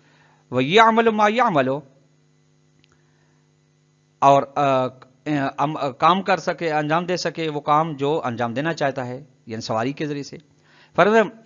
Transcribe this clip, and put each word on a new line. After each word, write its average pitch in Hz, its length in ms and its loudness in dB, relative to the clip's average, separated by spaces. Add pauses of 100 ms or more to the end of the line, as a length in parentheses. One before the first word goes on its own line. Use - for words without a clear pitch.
(520)
व 123 80 0
यामलु 220 520 4
मा 214 160 2
यामलु, 151 520 0 (2500)
और, 139 360 4
अ, 131 300 0 (760)
अम-, 143 380 -4
काम 180 220 2
कर 180 160 -2
सके, 170 300 -6
अंजाम 151 380 -2
दे 180 100 -2
सके, 160 320 -6
वो 147 120 -6
काम 151 360 0
जो 143 200 -2
अंजाम 120 380 -4
देना 156 180 -4
चाहता 135 300 -4
है, 127 260 -12 (200)
यानी 113 140 -8
सवारी 120 300 -4
के 151 140 -8
ज़रिए 143 160 -8
से। - 160 -16 (580)
फर्ज़, 208 340 4 (160)